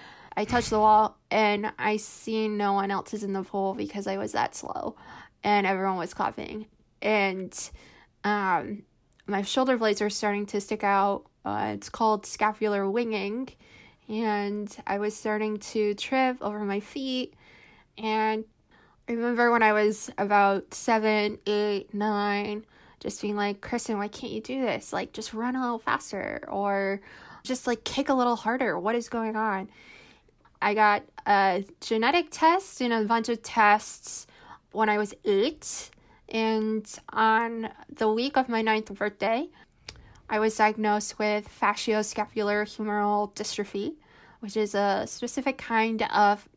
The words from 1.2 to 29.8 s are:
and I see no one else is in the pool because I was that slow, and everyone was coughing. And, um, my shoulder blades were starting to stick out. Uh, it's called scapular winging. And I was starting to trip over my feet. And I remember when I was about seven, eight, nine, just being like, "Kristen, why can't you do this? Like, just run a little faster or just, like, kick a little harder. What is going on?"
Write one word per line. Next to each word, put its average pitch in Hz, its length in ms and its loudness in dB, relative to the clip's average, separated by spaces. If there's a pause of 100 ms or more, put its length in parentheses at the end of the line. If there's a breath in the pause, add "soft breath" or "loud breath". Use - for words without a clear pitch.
and 208 480 2
I 214 180 0
see 220 500 -4
no 202 260 0
one 196 180 0
else - 220 -6
is 208 100 -6
in 196 100 -4
the 196 100 -4
pool 196 300 -2
because 202 320 -6
I 196 120 -4
was 208 140 -6
that - 240 -2
slow, - 400 -8 (480 loud breath)
and 202 220 2
everyone 190 320 0
was 165 160 -6
coughing. 214 540 -6 (340)
And, 196 520 0 (680 soft breath)
um, 202 600 0 (460)
my 202 120 0
shoulder 254 340 2
blades 220 240 2
were 208 100 0
starting 208 360 -2
to 202 160 -4
stick 214 240 -4
out. 196 400 2 (180)
Uh, 104 300 -4
it's - 160 -10
called 214 360 2
scapular 208 640 0
winging. 220 600 -2 (600 soft breath)
And 208 640 -2 (140)
I 202 120 -2
was 208 180 -2
starting 214 400 -2
to 208 380 0
trip 254 440 0
over 208 240 -6
my 202 160 -2
feet. 254 540 -6 (640 soft breath)
And 220 480 0 (640 soft breath)
I - 20 -2
remember 240 400 2
when 233 120 4
I 214 100 6
was 214 440 2
about 202 560 2
seven, 214 720 2
eight, 208 480 0
nine, 208 720 -2 (360 soft breath)
just - 200 -8
being 208 140 -2
like, 202 240 -2
"Kristen, 233 380 -4
why 202 100 -4
can't 214 240 -10
you 220 80 -6
do 262 220 -6
this? 214 320 -4
Like, - 180 -4
just 220 220 -10
run 240 240 -2
a 262 40 -2
little 240 180 -2
faster - 680 -4
or 196 540 -2 (420 loud breath)
just, - 240 -6
like, 240 160 -2
kick - 240 -2
a 277 60 4
little 240 240 2
harder. 226 420 0
What 208 160 0
is 233 140 -4
going 220 260 -4
on?" 202 340 -2 (920 loud breath)